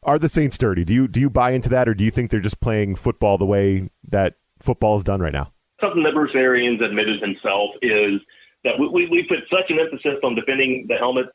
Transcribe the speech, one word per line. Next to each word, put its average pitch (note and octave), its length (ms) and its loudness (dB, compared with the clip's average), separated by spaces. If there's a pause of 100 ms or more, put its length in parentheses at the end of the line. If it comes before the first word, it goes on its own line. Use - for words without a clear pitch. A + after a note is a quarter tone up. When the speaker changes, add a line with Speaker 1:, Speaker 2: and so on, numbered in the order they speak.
Speaker 1:
are C#3+ 140 2
the D#3 120 0
Saints D3 280 0
dirty? F#2 280 0
Do F#2 80 2
you, B2+ 160 4
do B2 100 -2
you C#3 100 2
buy B2+ 220 2
into B2+ 180 0
that, B2 200 2
or A2+ 40 2
do G2+ 120 -2
you A2 60 2
think B2 200 -2
they're A2 80 2
just G2+ 220 -4
playing G#2+ 340 0
football G#2 420 0
the G2 80 0
way G2 440 2 (200)
that G2 240 0 (260)
football G#2+ 360 0
is G2+ 80 -2
done G2 180 -2
right D#2 120 -2
now? C#2 180 -6 (300)
Speaker 2:
Something F#3+ 220 0
that D#3 100 2
Bruce D3+ 200 0
Arians B2 480 2
admitted G#2 400 -2
himself G2+ 500 -4 (100)
is G#2 400 0 (420)
that A#2+ 160 -2
we, C#3+ 80 0
we, F3 200 0
we E3+ 160 2
put E3+ 160 -2 (120)
such F#3 180 0
an D#3+ 100 0
emphasis D3 440 -2
on B2 100 0
defending C3 540 -2
the A#2 80 0
helmets B2 400 -2